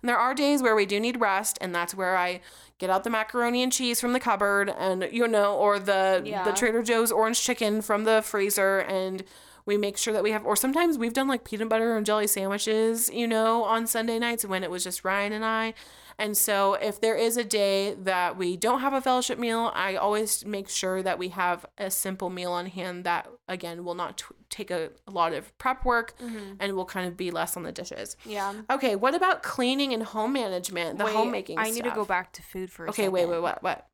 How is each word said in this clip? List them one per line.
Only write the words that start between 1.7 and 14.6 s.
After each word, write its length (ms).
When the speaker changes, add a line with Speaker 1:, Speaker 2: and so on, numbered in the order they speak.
Speaker 1:
that's 200
where 220
I 240
get 100
out 160
the 60
macaroni 520
and 100
cheese 280
from 140
the 60
cupboard, 500
and, 420
you 160
know, 280
or 220
the, 460
Speaker 2:
Yeah. 200
Speaker 1:
the 80
Trader 300
Joe's 300
orange 300
chicken 400
from 220
the 180
freezer, 560
and 440
we 100
make 220
sure 160
that 80
we 80
have, 160
or 100
sometimes 400
we've 160
done, 160
like, 160
peanut 240
butter 300
and 80
jelly 220
sandwiches, 840
you 140
know, 380
on 220
Sunday 320
nights 280
when 180